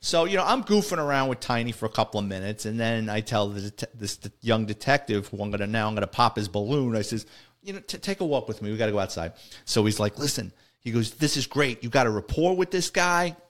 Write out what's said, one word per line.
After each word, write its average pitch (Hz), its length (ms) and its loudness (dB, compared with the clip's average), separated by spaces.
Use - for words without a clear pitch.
So, 170 240 2
you 190 120 0
know, 185 80 2
I'm 240 180 2
goofing 208 360 2
around 139 300 2
with 123 120 -2
Tiny 117 320 0
for 110 140 -4
a 107 40 0
couple 107 300 0
of 101 60 -2
minutes, 98 380 -6
and 110 140 -4
then 113 300 0
I 107 140 -2
tell 107 260 0
the 101 220 -8
det-, - 280 -12
this 101 200 -8
de-, - 120 -14
young 113 240 2
detective, 107 640 0
who 104 140 -8
I'm 101 80 -4
gonna, 101 160 -2
now 107 220 0
I'm 110 60 -4
gonna 101 120 0
pop 120 300 2
his 104 120 -2
balloon. 113 460 0
I 110 80 2
says, 107 240 -4
"You 196 100 -12
know, 196 80 -10
t-, - 180 -10
take 196 220 -4
a 196 40 -2
walk 143 220 0
with 110 160 -8
me. 107 80 -4
We 107 60 -4
gotta 110 160 0
go 104 80 2
outside." 85 320 -4
So 110 200 4
he's 107 140 2
like, 104 180 0
"Listen," 139 360 -4
he 120 140 -8
goes, 113 200 2
"this 147 240 0
is 131 120 -2
great. 135 340 0
You 120 60 -6
got 127 180 4
a 113 40 2
rapport 156 440 0
with 180 160 0
this 185 200 0
guy." 175 460 2